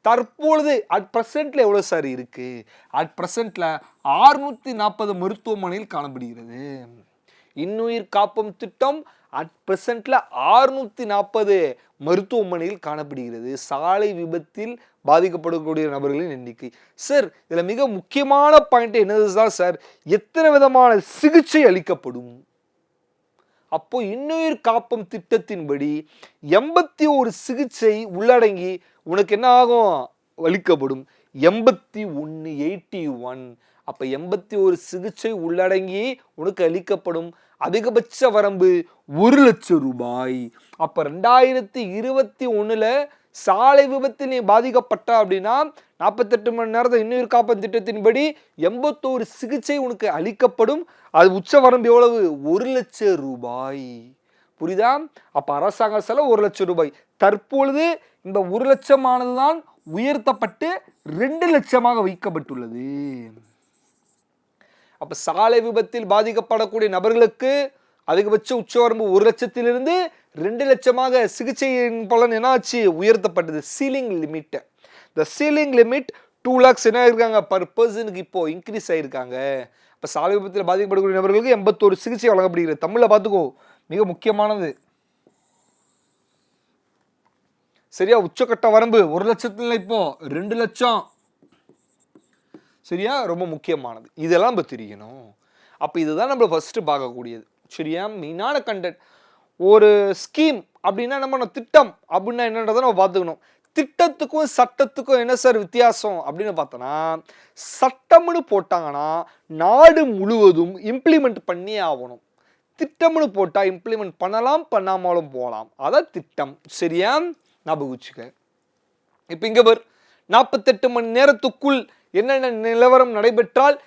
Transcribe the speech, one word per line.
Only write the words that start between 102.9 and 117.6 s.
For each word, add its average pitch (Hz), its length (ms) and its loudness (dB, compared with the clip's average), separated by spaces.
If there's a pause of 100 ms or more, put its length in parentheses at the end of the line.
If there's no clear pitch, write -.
பார்த்துக்கணும். 180 400 -2 (360)
திட்டத்துக்கும் 302 800 -2
சட்டத்துக்கும் 254 640 0
என்ன 240 140 -2
சார் 240 220 2
வித்தியாசம் 214 680 0
அப்படின்னு 185 320 -8
பார்த்தோன்னா, 131 340 -8 (880)
சட்டம்னு 339 640 4 (100)
போட்டாங்கன்னா 160 560 -4 (380)
நாடு 254 600 8
முழுவதும் 196 680 4 (180)
இம்ப்ளிமெண்ட் 262 540 2
பண்ணியே 190 340 -6
ஆகணும். 123 420 -6 (580)
திட்டம்னு 320 480 0 (100)
போட்டா 196 260 0
இம்ப்ளிமெண்ட் 190 540 -6
பண்ணலாம், 233 460 -2 (120)
பண்ணாமலும் 180 560 -2
போகலாம். 120 360 -10 (120)
அதான் 202 320 0
திட்டம். 147 420 -10 (140)
சரியா? 175 440 -4 (540)